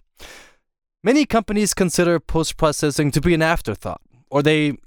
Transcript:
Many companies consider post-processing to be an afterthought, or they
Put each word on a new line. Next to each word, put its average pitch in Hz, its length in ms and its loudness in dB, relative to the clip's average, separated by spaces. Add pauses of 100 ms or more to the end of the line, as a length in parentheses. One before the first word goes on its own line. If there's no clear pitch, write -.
(1040)
Many 269 240 2
companies 214 480 0
consider 175 440 2
post-processing 151 920 -2
to 147 100 0
be 170 140 2
an 160 80 0
afterthought, 156 580 -4 (300)
or 143 100 0
they 151 340 2 (100)